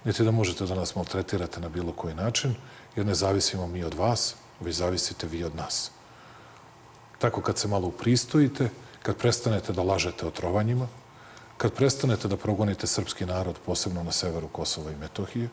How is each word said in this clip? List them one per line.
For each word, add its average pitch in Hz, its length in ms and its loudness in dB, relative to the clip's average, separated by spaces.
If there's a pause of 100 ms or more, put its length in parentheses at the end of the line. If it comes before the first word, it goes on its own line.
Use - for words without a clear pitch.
Niti 113 200 2
da 110 80 6
možete 107 340 2
da 92 100 -2
nas 92 200 -2
maltretirate 90 640 -2
na 87 100 -6
bilo 85 220 -4
koji 80 240 -6
način, 117 400 0 (400)
jer 104 100 0
ne 104 80 2
zavisimo 95 540 2
mi 87 160 -6
od 80 100 -4
vas, 107 420 0 (240)
već 82 160 -4
zavisite 87 520 0
vi 82 160 -6
od 78 120 -6
nas. - 360 -4 (1300)
Tako 110 220 0
kad 101 160 0
se - 100 0
malo 98 200 2
upristojite, 123 840 4 (340)
kad - 140 0
prestanete 110 560 2
da 90 100 0
lažete 90 420 0
o 80 60 -2
trovanjima, 110 560 0 (680)
kad - 160 2
prestanete 135 540 2
da 98 100 2
progonite 104 500 0
srpski - 380 0
narod, 90 300 -2 (100)
posebno 87 380 0
na 82 80 -4
severu 82 360 -2
Kosova 78 440 -4
i 73 40 -8
Metohije 101 580 -6